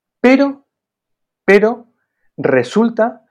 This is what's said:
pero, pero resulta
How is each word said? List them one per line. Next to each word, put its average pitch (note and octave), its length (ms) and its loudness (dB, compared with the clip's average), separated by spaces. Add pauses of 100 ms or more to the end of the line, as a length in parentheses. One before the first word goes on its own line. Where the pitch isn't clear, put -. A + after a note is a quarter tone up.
(200)
pero, C4+ 440 0 (800)
pero G#3 420 0 (500)
resulta G#3+ 920 -2